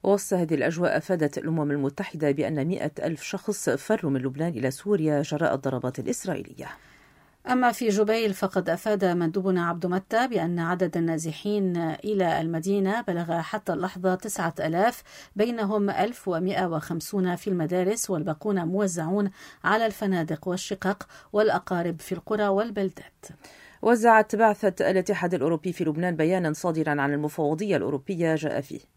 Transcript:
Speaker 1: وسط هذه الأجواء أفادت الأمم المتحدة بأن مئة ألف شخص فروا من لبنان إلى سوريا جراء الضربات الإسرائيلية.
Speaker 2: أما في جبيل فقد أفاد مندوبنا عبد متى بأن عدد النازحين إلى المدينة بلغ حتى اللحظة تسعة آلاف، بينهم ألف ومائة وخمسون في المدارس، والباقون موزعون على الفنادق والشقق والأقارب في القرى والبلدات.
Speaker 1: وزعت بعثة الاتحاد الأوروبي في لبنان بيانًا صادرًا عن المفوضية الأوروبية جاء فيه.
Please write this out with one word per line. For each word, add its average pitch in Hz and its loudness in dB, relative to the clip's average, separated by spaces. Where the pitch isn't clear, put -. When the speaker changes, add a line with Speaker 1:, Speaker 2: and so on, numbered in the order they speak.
Speaker 1:
وسط 202 2
هذه 170 2
الأجواء 156 0
أفادت 160 0
الأمم 156 -2
المتحدة 147 -2
بأن 143 0
مئة 160 -2
ألف 165 -4
شخص - -4
فروا 175 0
من 135 0
لبنان 139 -2
إلى 127 -2
سوريا 156 2
جراء 151 0
الضربات 131 -4
الإسرائيلية. - -6
Speaker 2:
أما 254 4
في 233 0
جبيل 214 2
فقد 190 -2
أفاد 196 0
مندوبنا 175 2
عبد 170 -4
متى 190 0
بأن 175 -2
عدد 170 0
النازحين 165 -2
إلى 170 0
المدينة 190 0
بلغ 170 -2
حتى 190 -4
اللحظة 185 -2
تسعة 185 -4
آلاف، 180 0
بينهم 208 0
ألف - -2
ومائة 180 0
وخمسون 175 -2
في - -6
المدارس، 180 0
والباقون 180 -2
موزعون 190 0
على 214 2
الفنادق 190 -2
والشقق 185 -4
والأقارب 175 0
في - -10
القرى 208 -2
والبلدات. 202 -2
Speaker 1:
وزعت 220 6
بعثة 208 4
الاتحاد 180 2
الأوروبي 165 0
في - -2
لبنان 165 0
بيانًا 160 2
صادرًا 156 0
عن 143 2
المفوضية 156 0
الأوروبية 160 0
جاء 151 -2
فيه. - -12